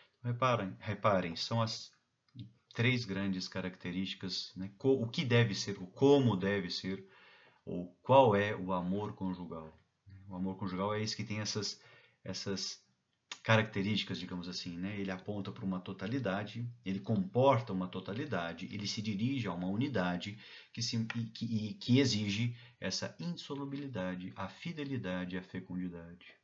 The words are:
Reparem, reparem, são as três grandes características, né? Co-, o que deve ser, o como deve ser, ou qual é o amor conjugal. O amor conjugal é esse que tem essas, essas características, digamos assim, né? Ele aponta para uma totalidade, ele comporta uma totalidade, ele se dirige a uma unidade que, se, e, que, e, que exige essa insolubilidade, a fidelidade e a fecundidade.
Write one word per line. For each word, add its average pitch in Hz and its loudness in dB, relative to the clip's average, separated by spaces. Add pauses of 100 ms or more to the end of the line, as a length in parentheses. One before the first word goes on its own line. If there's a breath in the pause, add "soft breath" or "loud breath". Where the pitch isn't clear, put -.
(220 loud breath)
Reparem, 120 2
reparem, 95 2
são 117 0
as - -4 (840)
três 117 4
grandes 95 -2
características, 90 -4
né? 95 -6
Co-, 135 4
o 117 -2
que 165 -4
deve 117 4
ser, 98 -4
o 92 -10
como 135 6
deve 92 0
ser, 95 -6 (600 loud breath)
ou 87 -8
qual 123 10
é 104 4
o 92 -2
amor 95 0
conjugal. 85 -6 (520)
O 95 -10
amor 92 -4
conjugal 98 -2
é 107 0
esse 110 -2
que 110 -6
tem 104 -4
essas, 104 -4 (440 loud breath)
essas - -6 (600)
características, 101 2
digamos 90 -6
assim, 90 -8
né? 101 -4
Ele 95 -4
aponta 98 -6
para 95 -8
uma 92 -2
totalidade, 104 -4 (140)
ele 95 -2
comporta 117 4
uma 92 0
totalidade, 95 -4
ele 101 -6
se 113 -4
dirige 110 0
a 85 -2
uma 90 -2
unidade 101 0 (340 loud breath)
que, 120 -6
se, 117 -2
e, 113 -2
que, - -8
e, 107 -2
que 123 6
exige 107 2 (240 loud breath)
essa - -4
insolubilidade, 139 -6
a 95 -6
fidelidade 101 -4
e 92 -2
a 92 -8
fecundidade. 87 -8 (180)